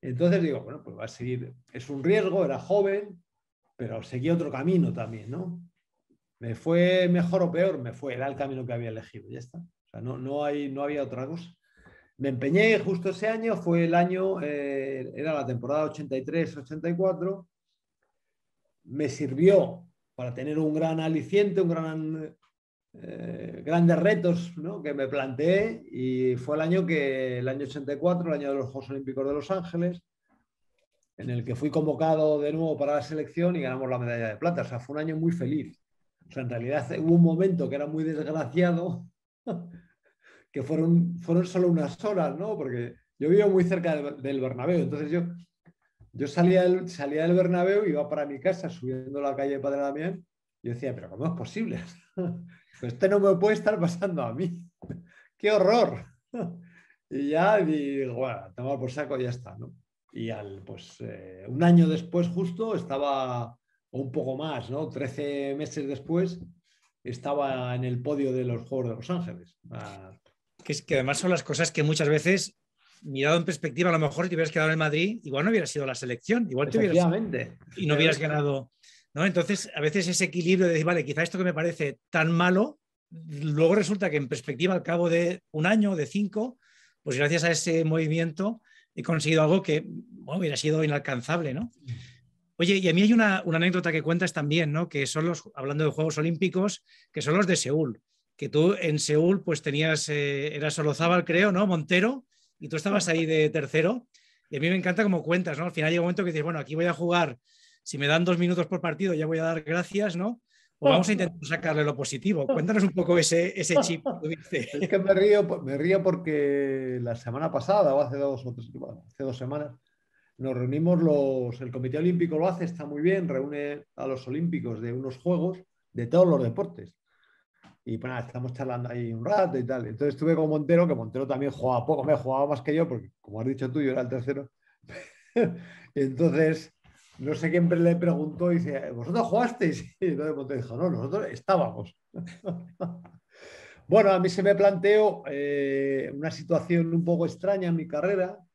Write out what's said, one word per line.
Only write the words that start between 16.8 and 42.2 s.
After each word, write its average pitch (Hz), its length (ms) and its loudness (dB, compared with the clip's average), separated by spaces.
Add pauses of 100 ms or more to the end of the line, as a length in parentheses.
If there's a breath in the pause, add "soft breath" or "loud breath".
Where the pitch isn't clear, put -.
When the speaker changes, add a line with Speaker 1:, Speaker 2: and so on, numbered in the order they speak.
Speaker 1:
y 175 60 -2
cuatro, 185 520 -2 (1400)
me 143 240 -4
sirvió 151 760 4 (300)
para 123 180 -8
tener 143 240 -6
un 156 160 0
gran 160 280 -2
aliciente, 170 580 0
un 175 100 2
gran, 160 680 -4 (580)
eh, - 720 -12
grandes 170 340 6
retos, 175 580 2
¿no? 175 240 -8
Que 147 120 -4
me 139 160 -2
planteé, 156 840 0
y 127 460 -2
fue 147 180 -4
el 160 60 -2
año 175 240 2
que, 135 540 -2
el 123 100 -4
año 135 160 -6
ochenta 135 260 -8
y 143 60 -4
cuatro, 175 320 0
el 147 100 -2
año 143 120 -6
de 139 80 -2
los 131 100 -4
Juegos 135 220 -12
Olímpicos 135 360 -6
de 143 60 -2
Los 147 180 -4
Ángeles, 175 500 -4 (1160)
en 123 120 -10
el 120 140 -4
que 123 120 -6
fui 147 140 -2
convocado 156 680 2
de 147 140 -2
nuevo 160 240 -2
para 143 180 0
la 143 60 0
selección 156 560 -2
y 160 40 -4
ganamos 131 280 -4
la 123 100 -2
medalla 117 300 -2
de 107 80 -8
plata. 170 240 -2
O - 40 -4
sea, 123 140 -8
fue - 160 -14
un 151 40 -4
año 156 180 -4
muy 165 160 0
feliz. 147 480 -4 (480)
O - 20 -20
sea, 131 120 -8
en 123 60 -6
realidad 123 380 -4 (120)
hubo 165 160 6
un 175 60 8
momento 170 480 4
que 131 60 -4
era 147 120 -4
muy 156 180 -4
desgraciado, 160 1000 0 (400)
<laughs> - 1040 -14
que 135 120 -6
fueron, 165 560 2
fueron 175 260 2
solo 180 220 2
unas 160 380 0
horas, 165 320 0